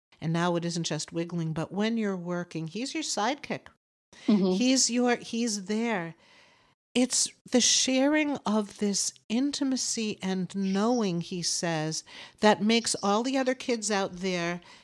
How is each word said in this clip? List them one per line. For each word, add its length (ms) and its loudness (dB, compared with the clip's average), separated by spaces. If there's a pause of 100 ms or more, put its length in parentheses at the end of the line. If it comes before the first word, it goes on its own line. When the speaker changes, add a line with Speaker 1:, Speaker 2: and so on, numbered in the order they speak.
(200)
Speaker 1:
and 120 -2
now 240 2
it 80 -2
isn't 200 -2
just 280 -4
wiggling, 400 -2
but 200 -4
when 260 0
you're 180 0
working, 520 -6
he's 260 -6
your 80 -4
sidekick. 640 -4 (600)
Speaker 2:
Mm-hmm. 280 4
Speaker 1:
He's 340 4
your, 260 2
he's 500 -4
there. 480 -2 (800)
It's 340 2 (220)
the 100 4
sharing 840 4
of 320 0
this 340 0 (160)
intimacy 960 -2
and 320 -2
knowing, 680 2
he 220 -6
says, 640 -2 (360)
that 220 6
makes 400 2
all 200 2
the 140 0
other 180 0
kids 360 -4
out 300 -2
there 420 -2 (220)